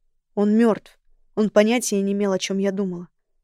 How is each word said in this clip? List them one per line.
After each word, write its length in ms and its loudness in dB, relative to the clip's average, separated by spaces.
Он 200 2
мёртв. 440 0
Он 140 0
понятия 540 2
не 100 -2
имел, 200 -2
о 60 -2
чём 200 -4
я 140 -2
думала. 360 -8